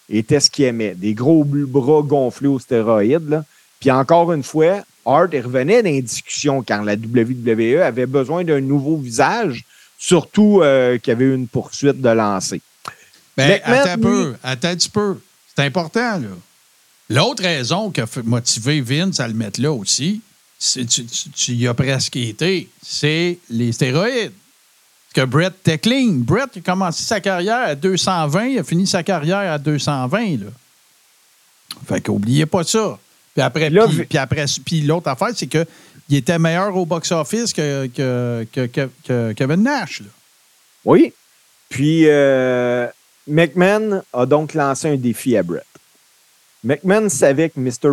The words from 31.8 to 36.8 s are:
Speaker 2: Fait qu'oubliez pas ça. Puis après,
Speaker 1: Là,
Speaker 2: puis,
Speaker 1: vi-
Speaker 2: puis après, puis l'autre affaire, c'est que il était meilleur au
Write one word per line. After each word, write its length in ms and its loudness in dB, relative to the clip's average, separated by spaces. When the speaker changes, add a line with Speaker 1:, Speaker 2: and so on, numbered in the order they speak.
Speaker 2:
Fait 140 -4
qu'oubliez 440 0
pas 180 -2
ça. 340 -2
Puis 80 0
après, 280 0
Speaker 1:
Là, 180 6
Speaker 2:
puis, 100 2
Speaker 1:
vi- 80 -2
Speaker 2:
puis 120 -2
après, 280 -2
puis 160 -2
l'autre 280 0
affaire, 260 -2
c'est 120 -8
que 180 0
il 80 2
était 220 0
meilleur 360 0
au 100 0